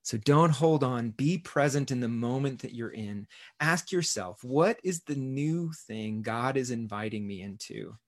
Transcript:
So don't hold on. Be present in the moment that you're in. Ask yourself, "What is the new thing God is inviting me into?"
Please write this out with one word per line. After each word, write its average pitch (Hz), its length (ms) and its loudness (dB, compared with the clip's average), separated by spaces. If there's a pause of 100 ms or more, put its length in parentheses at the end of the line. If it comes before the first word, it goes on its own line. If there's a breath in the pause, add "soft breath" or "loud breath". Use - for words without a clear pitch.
So - 140 -4
don't 151 340 6
hold 151 320 4
on. 123 260 0
Be 143 280 0
present 143 540 2
in 127 80 0
the 120 80 -2
moment 120 540 -2
that 127 120 -10
you're 117 180 -8
in. 104 360 -8 (320 loud breath)
Ask 165 320 0
yourself, 110 520 -2
"What 160 400 2
is 185 180 -2
the 147 140 -6
new 147 560 -2 (160)
thing 107 340 -4
God 117 340 0
is 127 160 0
inviting 107 560 -4
me 98 140 -8
into?" 101 560 -10 (100)